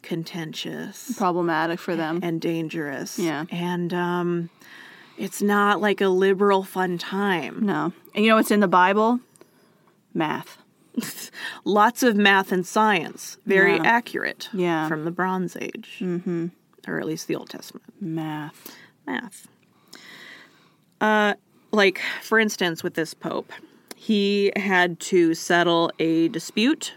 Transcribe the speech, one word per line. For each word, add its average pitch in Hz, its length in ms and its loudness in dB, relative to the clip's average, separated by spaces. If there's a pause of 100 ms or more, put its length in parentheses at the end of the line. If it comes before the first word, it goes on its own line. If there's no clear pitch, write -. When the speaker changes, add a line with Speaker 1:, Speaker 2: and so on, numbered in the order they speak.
Speaker 1:
contentious. 165 1160 -8
Speaker 2:
Problematic 170 640 0
for 180 160 -6
them. 165 260 -4
Speaker 1:
And 170 180 -4
dangerous. 160 800 -6
Speaker 2:
Yeah. 160 320 -2
Speaker 1:
And, 175 460 -4
um, 175 540 -2 (680)
it's 202 240 -8
not, 202 400 2
like, 202 200 2
a 196 80 2
liberal 190 540 4
fun 185 360 -2
time. 190 640 -2
Speaker 2:
No. 160 280 0 (200)
And 208 100 0
you 226 60 6
know 220 80 6
what's 214 140 2
in 208 80 4
the 202 80 4
Bible? 208 520 4 (960)
Math. - 440 -4 (380)
Speaker 1:
<laughs> 247 60 -6 (640)
Lots 208 380 4
of 233 120 4
math 196 360 4
and 185 140 0
science. - 800 0
Very 196 320 4
Speaker 2:
Yeah. - 60 -2
Speaker 1:
accurate - 680 0
Speaker 2:
Yeah. 170 340 0
Speaker 1:
from 156 180 -4
the 170 60 -4
Bronze 180 480 -2
Age. - 400 -12
Speaker 2:
Mm-hmm. 175 480 -4 (400)
Speaker 1:
Or 165 120 -4
at - 60 -6
least 160 220 -8
the 156 80 -4
Old - 140 -12
Testament. - 360 -18 (160)
Speaker 2:
Math. 156 720 -8 (300)
Speaker 1:
Math. - 420 -10 (1500)
Uh, 214 340 4 (380)
like, 196 300 4 (200)
for 220 180 2
instance, 190 440 0
with 175 120 -4
this 160 180 -4
pope, - 380 -8 (440)
he 202 600 2
had 180 440 2
to 170 340 4
settle 170 640 2
a 165 300 2
dispute 220 680 -4